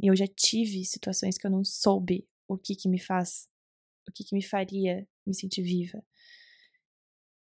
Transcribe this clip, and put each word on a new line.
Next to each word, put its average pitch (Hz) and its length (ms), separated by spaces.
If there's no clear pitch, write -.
e 202 40
eu 190 100
já 196 100
tive 202 580
situações 190 520
que - 100
eu 196 40
não 190 120
soube 190 640
o 196 80
que - 180
que 190 140
me 185 100
faz, - 480
o 190 40
que - 120
que - 100
me 196 80
faria 190 640
me 190 80
sentir 190 280
viva. 180 400